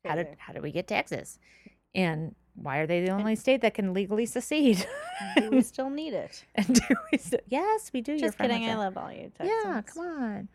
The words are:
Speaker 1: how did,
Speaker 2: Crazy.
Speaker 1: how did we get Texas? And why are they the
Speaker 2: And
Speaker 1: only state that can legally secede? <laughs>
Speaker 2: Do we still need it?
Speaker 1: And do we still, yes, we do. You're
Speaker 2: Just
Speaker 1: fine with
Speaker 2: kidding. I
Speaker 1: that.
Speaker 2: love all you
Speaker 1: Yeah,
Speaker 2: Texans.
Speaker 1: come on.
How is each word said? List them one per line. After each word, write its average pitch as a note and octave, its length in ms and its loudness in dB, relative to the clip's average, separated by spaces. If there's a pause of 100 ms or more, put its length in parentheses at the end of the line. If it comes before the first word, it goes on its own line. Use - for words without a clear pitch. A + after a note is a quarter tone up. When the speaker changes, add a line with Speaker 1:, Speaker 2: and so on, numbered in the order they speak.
Speaker 1:
how D#3+ 120 -2
did, E3+ 120 -2
Speaker 2:
Crazy. C#3+ 120 -16
Speaker 1:
how - 140 -16
did D3+ 100 -8
we D3 80 -4
get E3+ 160 -2
Texas? - 500 -4 (580)
And D#3+ 380 0 (200)
why C#3 240 -4
are D#3 100 0
they F3 160 2
the F#3 80 2
Speaker 2:
And G3 100 0
Speaker 1:
only A3 140 2
state C4 260 4
that A3 140 4
can F#3+ 180 0
legally G3+ 340 0
secede? B3+ 580 4 (260)
<laughs> G5 260 -2
Speaker 2:
Do A3 140 4
we C4 100 8
still C4 300 -4
need D4 220 -6
it? - 300 -8 (120)
Speaker 1:
And G3+ 120 2
do B3 280 4 (160)
we D4+ 80 2
still, - 280 -2
yes, G#4 460 0
we B3+ 80 -2
do. A3+ 120 -4
You're D#4 60 0
Speaker 2:
Just G#3+ 180 0
Speaker 1:
fine B3+ 120 2
with A#3 80 2
Speaker 2:
kidding. A3+ 120 0
I A3+ 40 0
Speaker 1:
that. A3 60 -2
Speaker 2:
love G3 180 -2
all - 140 -8
you - 200 -12 (100)
Speaker 1:
Yeah, G#4 400 0
Speaker 2:
Texans. - 120 -14
Speaker 1:
come E4 120 -6 (180)
on. G3+ 320 -6